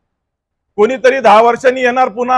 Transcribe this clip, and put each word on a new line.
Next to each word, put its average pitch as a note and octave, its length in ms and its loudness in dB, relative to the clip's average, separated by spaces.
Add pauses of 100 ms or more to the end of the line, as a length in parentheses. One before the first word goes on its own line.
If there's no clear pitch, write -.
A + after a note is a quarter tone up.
(760)
कोणीतरी B3 440 0
दहा G#3+ 220 4
वर्षांनी B3+ 400 -2
येणार B3+ 260 -2
पुन्हा B3 300 -4